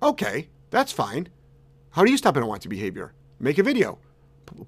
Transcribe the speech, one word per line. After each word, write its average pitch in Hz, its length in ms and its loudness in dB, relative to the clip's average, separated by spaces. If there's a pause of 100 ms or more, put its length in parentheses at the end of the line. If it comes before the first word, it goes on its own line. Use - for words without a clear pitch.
okay, 160 460 -2 (220)
that's 269 220 0
fine. 123 360 -4 (600)
How 180 140 4
do 247 60 6
you 277 60 4
stop 185 200 2
an 127 60 2
unwanted 101 280 -6
behavior? 95 420 -8 (260)
Make 147 200 0
a 196 40 6
video. 226 360 0 (480)
P-, - 220 -20